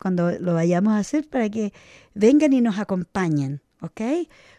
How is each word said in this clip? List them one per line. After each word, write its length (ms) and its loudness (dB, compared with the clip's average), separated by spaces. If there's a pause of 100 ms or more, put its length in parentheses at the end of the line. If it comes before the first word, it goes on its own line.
cuando 380 0
lo 160 -2
vayamos 400 2
a 40 0
hacer 300 -4
para 200 -2
que 240 -6 (420)
vengan 380 4
y 80 4
nos 180 0
acompañen, 840 -2 (180)
¿ok? 200 -12 (580)